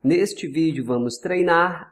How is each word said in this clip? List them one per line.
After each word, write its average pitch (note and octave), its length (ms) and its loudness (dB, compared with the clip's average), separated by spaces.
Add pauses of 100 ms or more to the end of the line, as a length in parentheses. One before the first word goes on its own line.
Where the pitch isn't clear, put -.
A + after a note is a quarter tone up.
Neste F3+ 420 0
vídeo C#3+ 400 -2
vamos A#2+ 320 -2
treinar F3 760 0